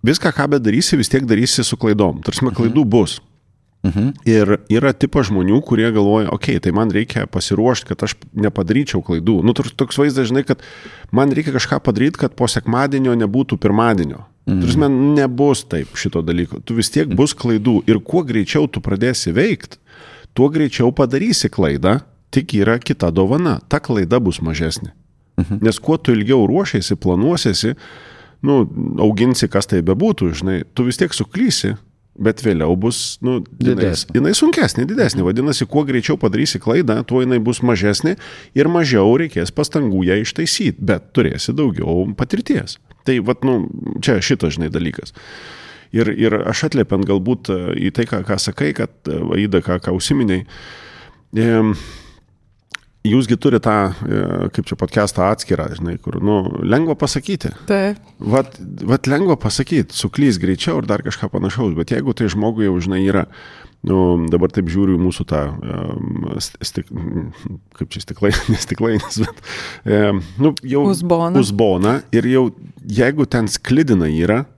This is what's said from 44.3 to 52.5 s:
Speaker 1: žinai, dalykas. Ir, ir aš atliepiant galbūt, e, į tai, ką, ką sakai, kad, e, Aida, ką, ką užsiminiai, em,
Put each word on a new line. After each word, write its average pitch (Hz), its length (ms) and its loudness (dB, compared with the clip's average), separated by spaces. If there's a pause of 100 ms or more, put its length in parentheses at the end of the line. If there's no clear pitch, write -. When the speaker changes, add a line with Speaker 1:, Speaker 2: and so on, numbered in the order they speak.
Speaker 1:
žinai, 80 140 -4
dalykas. - 420 -6 (800)
Ir, 113 160 2
ir 110 240 4 (140)
aš 113 180 -2
atliepiant 101 400 0
galbūt, 98 460 -2
e, 90 380 -2
į 92 40 -4
tai, 117 120 -2
ką, 101 200 -4
ką 101 140 -2
sakai, 143 360 -2
kad, - 160 -4 (180)
e, 78 100 -4 (160)
Aida, 98 260 2
ką, 90 200 -2
ką 92 120 -4
užsiminiai, 95 520 0 (880)
em, 110 400 2 (1300)